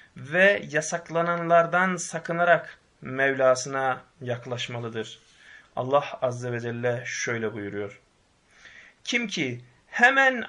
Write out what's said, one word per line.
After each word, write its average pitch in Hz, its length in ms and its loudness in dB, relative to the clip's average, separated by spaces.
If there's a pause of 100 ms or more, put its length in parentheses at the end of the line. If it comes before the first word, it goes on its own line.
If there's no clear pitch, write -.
(160)
ve 185 520 2
yasaklananlardan 170 1300 2
sakınarak 170 840 0 (240)
Mevlasına 131 1000 2 (180)
yaklaşmalıdır. 120 1000 -8 (580)
Allah 131 460 0
Azze 123 300 -4
ve 117 80 -4
Celle 120 460 -4
şöyle 113 460 -4
buyuruyor. 101 480 -8 (1040)
"Kim 240 220 -4
ki 127 340 -6 (260)
hemen 262 640 4